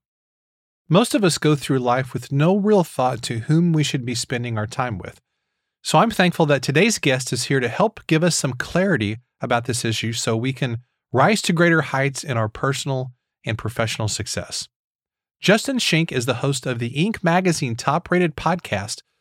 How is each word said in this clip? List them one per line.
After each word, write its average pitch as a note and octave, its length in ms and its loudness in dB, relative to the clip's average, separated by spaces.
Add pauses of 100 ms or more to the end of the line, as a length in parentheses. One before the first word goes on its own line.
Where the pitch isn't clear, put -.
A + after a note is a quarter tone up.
(880)
Most G3+ 260 4
of B3+ 80 2
us E3+ 140 4
go D3+ 180 2
through C3+ 260 0
life B2 340 0
with A#2+ 180 -8
no D#3 240 4
real G3+ 260 4
thought B2+ 420 -2
to A#2 160 -4
whom E3 340 4
we D3+ 100 4
should C3+ 220 -2
be B2 80 -4
spending A#2+ 420 -4
our G#2+ 100 -2
time A#2+ 300 -4
with. - 240 -14 (600)
So - 160 2
I'm A3 120 6
thankful F3 360 2
that C#3+ 160 2
today's C#3 360 2
guest C3 320 0
is A#2+ 140 -2
here C#3 160 0
to A#2+ 80 0
help G3 380 -2
give D#3 180 2
us F3 120 2
some C3 180 -2
clarity B2+ 640 -2 (240)
about A#2+ 240 0
this A#2+ 180 -2
issue A2+ 300 -2
so - 200 -2
we B2+ 200 -2
can A#2+ 240 -4 (340)
rise D#3+ 300 4
to G3+ 100 0
greater E3 300 4
heights C#3 420 -2
in B2+ 140 -2
our A2 100 0
personal C3 640 -4 (320)
and A#2 140 -4
professional A2+ 500 -4
success. - 580 -8 (720)
Justin A#3 400 2
Schenck E3 340 0
is B2+ 120 -2
the B2 120 0
host C#3 280 -4
of B2+ 140 -4
the A#2 160 -4
Inc F#3+ 280 -2
magazine E3+ 540 0
top-rated F3 600 0
podcast, A2 680 -4 (180)